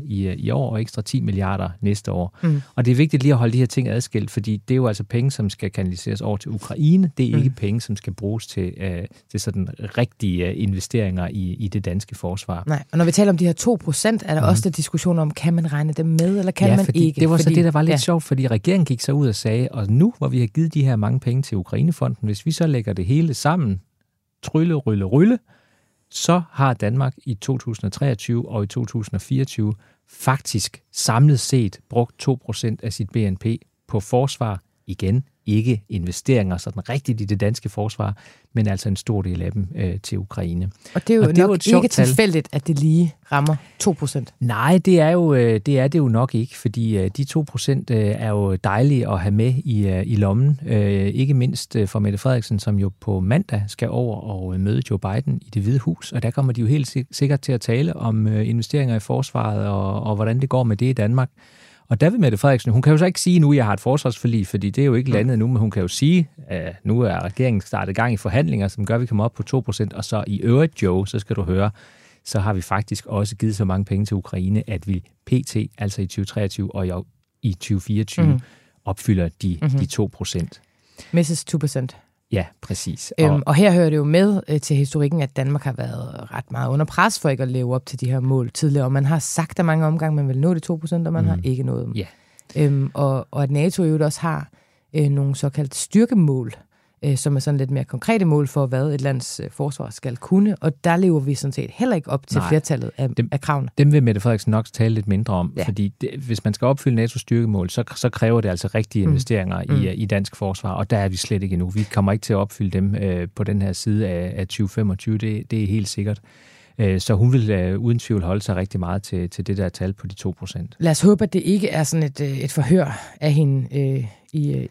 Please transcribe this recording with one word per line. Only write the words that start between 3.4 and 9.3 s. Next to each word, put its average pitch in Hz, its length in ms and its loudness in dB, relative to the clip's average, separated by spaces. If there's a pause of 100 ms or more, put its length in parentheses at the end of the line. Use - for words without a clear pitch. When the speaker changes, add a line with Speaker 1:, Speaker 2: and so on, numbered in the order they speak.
Speaker 1:
de 120 40 0
her 127 80 4
ting 123 240 -2
adskilt, 107 420 -4
fordi 104 360 -4
det 127 60 0
er - 20 4
jo 127 120 2
altså 95 160 -2
penge, 120 280 0
som 104 180 -2
skal 98 220 -6
kanaliseres 98 500 -4
over 107 160 -4
til - 140 -12
Ukraine. 156 640 2
Det 131 80 2
er 117 60 0
Speaker 2:
Mm. 147 60 2
Speaker 1:
ikke 135 180 4
penge, 110 260 -2
som 107 140 -6
skal - 180 -8
bruges 104 340 -6
til, 90 300 -6
øh, 90 260 -6 (280)